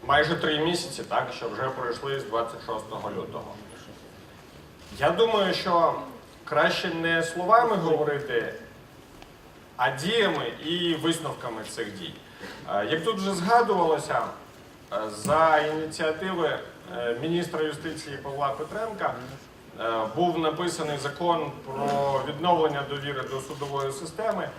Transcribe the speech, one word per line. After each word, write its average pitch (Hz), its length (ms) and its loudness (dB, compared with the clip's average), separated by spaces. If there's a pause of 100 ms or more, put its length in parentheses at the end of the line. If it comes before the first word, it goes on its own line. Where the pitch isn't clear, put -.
майже 151 300 6
три 151 240 0
місяці, 160 440 -2
так, 120 240 0 (100)
що 120 120 -4
вже 104 120 -6
пройшли 131 580 -4
з - 40 -6
двадцять 113 420 -4
шостого 110 520 -6
лютого. - 360 -10 (1500)
Я 143 100 6
думаю, 196 440 4
що 170 420 4 (480)
краще 175 440 2
не 165 360 2
словами 214 520 4
говорити, 147 800 0 (1200)
а 127 120 4
діями 151 640 2 (140)
і 170 280 0
висновками 143 760 -2
цих 104 300 -6
дій. 80 140 -10 (600)
Е, 104 120 2
як 156 180 0
тут 220 140 2
вже 190 160 0
згадувалося, 175 880 4 (720)
е, 101 40 -2 (120)
за 156 480 4
ініціативи, 156 1000 0 (380)
е, 120 240 0
міністра 165 420 0
юстиції 151 540 -6
Павла 139 320 -2
Петренка, 180 640 -4 (680)
е, 113 120 -2 (240)
був 170 240 2
написаний 156 580 -2
закон 151 540 0 (140)
про 139 600 0
відновлення 151 640 2
довіри 139 320 -4
до 131 200 -6
судової 139 500 -4
системи. 175 680 -4